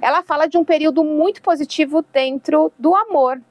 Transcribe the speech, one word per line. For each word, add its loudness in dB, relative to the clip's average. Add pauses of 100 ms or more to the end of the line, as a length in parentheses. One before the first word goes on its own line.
ela -2
fala -2
de -2
um 2
período 0
muito -2
positivo -2 (100)
dentro 0
do 2
amor, 0 (100)